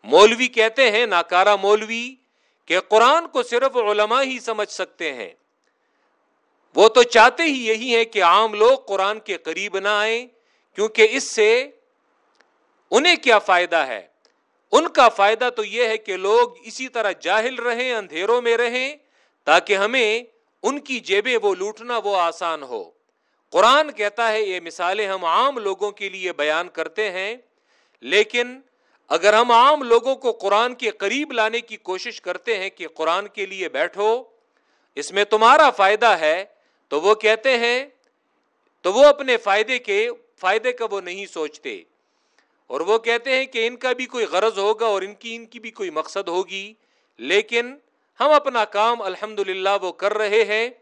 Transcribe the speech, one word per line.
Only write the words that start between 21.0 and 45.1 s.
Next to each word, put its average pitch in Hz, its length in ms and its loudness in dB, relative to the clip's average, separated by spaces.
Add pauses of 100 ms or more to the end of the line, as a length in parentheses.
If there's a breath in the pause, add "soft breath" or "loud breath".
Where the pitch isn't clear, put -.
جیبیں 214 400 -2
وہ 196 120 0
لوٹنا 214 500 -8
وہ 202 140 -2
آسان 165 440 -4
ہو۔ 120 200 -12 (680)
قرآن 262 400 4
کہتا 214 400 -2
ہے 220 100 -2
یہ 185 180 -6
مثالیں 180 460 -4
ہم 190 200 -6
عام 240 320 0
لوگوں 202 340 -6
کے 202 160 -10
لیے 185 260 -8
بیان 151 360 -2
کرتے 165 400 -6
ہیں، 190 240 -8 (680)
لیکن 214 560 -2 (520)
اگر 170 240 4
ہم 226 160 4
عام 269 320 6
لوگوں 240 340 2
کو 247 240 -4
قرآن 214 340 0
کے 240 240 -6
قریب 262 340 -4
لانے 226 280 -2
کی 226 220 -20
کوشش 190 380 -10
کرتے 180 380 -6
ہیں 190 120 -8
کہ 165 240 -16
قرآن 175 340 -2
کے 196 180 -10
لیے 190 220 -10
بیٹھو، 175 420 -2 (880)
اس 151 160 -12
میں 202 140 0
تمہارا 247 500 6
فائدہ 208 440 2
ہے، 165 240 0 (460)
تو 147 100 -2
وہ 202 200 4
کہتے 220 380 2
ہیں، 240 260 -2 (1000)
تو 185 80 0
وہ 262 140 6
اپنے 277 380 4
فائدے 214 360 0
کے، 220 280 -2 (320)
فائدے 220 320 0
کا 226 180 -6
وہ 196 100 -4
نہیں 185 320 -12
سوچتے، 147 480 -10 (880)
اور 135 100 -6
وہ 202 180 0
کہتے 233 380 -2
ہیں 262 100 -2
کہ 233 200 -6
ان 247 100 -6
کا 254 160 -4
بھی 247 140 -6
کوئی 233 260 -6
غرض 196 260 0
ہوگا 214 280 -2
اور 196 160 -2
ان 202 120 -12